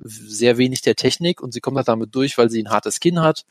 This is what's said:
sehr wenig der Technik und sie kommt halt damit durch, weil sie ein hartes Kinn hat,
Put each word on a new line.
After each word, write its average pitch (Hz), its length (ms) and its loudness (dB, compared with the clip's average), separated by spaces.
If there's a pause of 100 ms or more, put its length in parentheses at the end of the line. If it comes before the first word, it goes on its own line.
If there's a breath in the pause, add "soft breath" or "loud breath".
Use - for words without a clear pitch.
sehr 110 540 0
wenig 127 240 2
der 113 140 2
Technik 170 460 -2
und 123 120 -10
sie 117 80 -10
kommt 135 160 -4
halt 127 120 -2
damit 113 260 -2
durch, 135 220 -2
weil 117 120 6
sie 113 140 -2
ein 101 80 -10
hartes 104 300 -2
Kinn 175 200 2
hat, 156 300 2